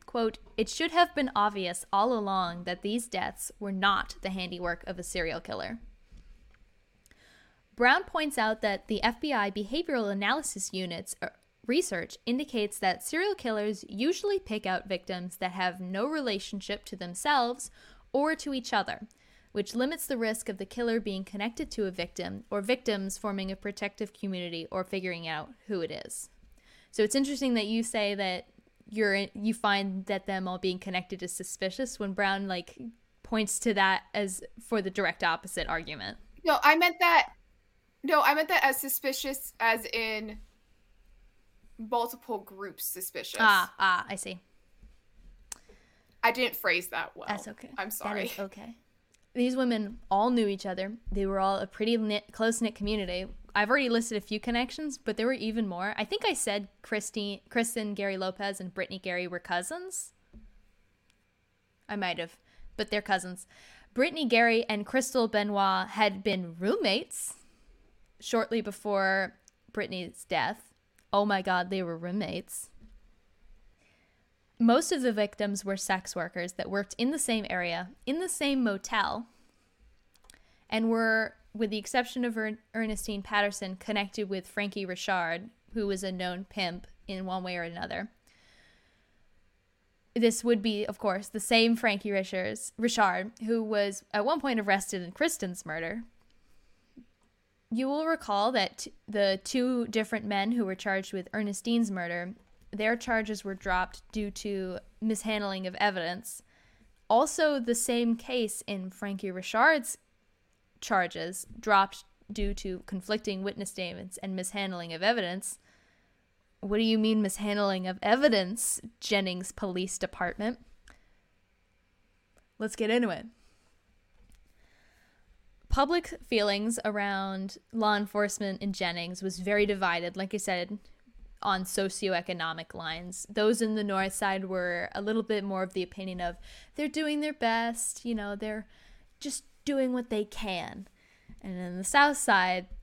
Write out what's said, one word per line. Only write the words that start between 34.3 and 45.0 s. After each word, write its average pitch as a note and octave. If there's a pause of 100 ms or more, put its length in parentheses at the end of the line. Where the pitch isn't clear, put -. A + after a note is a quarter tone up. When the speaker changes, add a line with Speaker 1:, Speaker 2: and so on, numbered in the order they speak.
Speaker 1:
for A3
the F#3
direct F#3
opposite E3+
argument. D3+ (260)
Speaker 2:
No, D4+
I D4+
meant F4
that, E4+ (680)
no, D4+
I C#4+
meant D#4
that F4
as C4+
suspicious C4+
as A3+
in A3 (1400)
multiple A#3+
groups G3
suspicious. -
Speaker 1:
Ah, G3+
ah, F#3
I G3+
see. F#3 (1800)